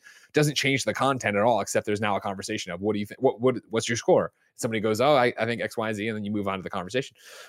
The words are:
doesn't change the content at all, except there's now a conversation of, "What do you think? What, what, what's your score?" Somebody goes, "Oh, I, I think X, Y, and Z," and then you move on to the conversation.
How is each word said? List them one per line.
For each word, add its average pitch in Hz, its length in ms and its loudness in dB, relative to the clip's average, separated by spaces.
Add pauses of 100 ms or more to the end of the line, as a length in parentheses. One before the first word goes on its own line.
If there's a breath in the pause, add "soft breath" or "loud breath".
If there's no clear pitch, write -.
(340 soft breath)
doesn't 147 220 4
change 135 300 0
the 107 100 0
content 123 420 0
at 101 60 4
all, 113 180 4
except 107 240 -2
there's 104 160 0
now 104 140 0
a 98 40 0
conversation 101 520 -6
of, 87 100 -6
"What 104 120 0
do 104 60 -2
you 104 60 -4
think? - 160 -12
What, 120 180 2
what, 123 180 2 (120)
what's 117 180 -2
your 117 100 0
score?" 113 340 4 (240)
Somebody 113 260 -2
goes, 110 180 0
"Oh, 139 140 6
I, 123 260 4
I 110 60 2
think 117 160 -2
X, - 160 -4
Y, 113 100 -2
and 110 80 -2
Z," 104 120 -4
and 110 100 -4
then 104 80 -6
you 101 60 -4
move 104 160 -2
on 95 100 -2
to 90 60 -8
the 85 80 -8
conversation. 101 440 -4 (340 loud breath)